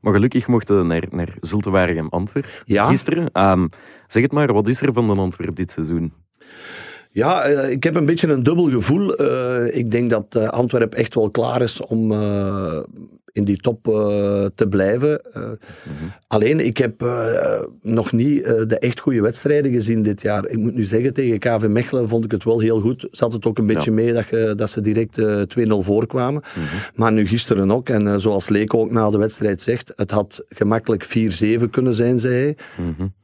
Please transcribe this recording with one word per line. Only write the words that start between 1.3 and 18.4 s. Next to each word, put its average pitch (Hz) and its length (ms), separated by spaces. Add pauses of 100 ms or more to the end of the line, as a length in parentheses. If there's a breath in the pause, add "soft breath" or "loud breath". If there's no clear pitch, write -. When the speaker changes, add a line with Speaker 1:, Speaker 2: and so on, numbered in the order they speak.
Speaker 1:
Zulte 101 280
Waregem 85 400
Antwerp 98 360 (200 loud breath)
Speaker 2:
Ja. 101 220
Speaker 1:
gisteren. 170 440
Ehm, 92 360 (400 loud breath)
zeg 113 160
het 135 80
maar, 143 220
wat 104 140
is 123 140
er 135 120
van 117 140
de 107 60
Antwerp 87 420
dit 90 160
seizoen? 82 420 (1000 loud breath)
Speaker 2:
Ja, 147 320
eh, 135 280
ik 131 120
heb 160 120
een 160 100
beetje 165 220
een 135 160
dubbel 165 260
gevoel. 139 460
Eh, 127 600
ik 117 140
denk 120 180
dat, 107 260
eh, 110 120
Antwerp 117 460
echt - 220
wel 107 140
klaar 120 320
is 117 200
om, 110 300
eh, 98 680 (520)
in 104 120
die 101 140
top, 117 300
eh, 104 580 (100)
te 110 140
blijven. 113 520 (120)
Eh, 110 80
Speaker 1:
Mhm. 110 120 (760 loud breath)
Speaker 2:
alleen, 117 380
ik 120 120
heb, 120 240
eh, 117 600 (200)
nog 113 300
niet, 135 300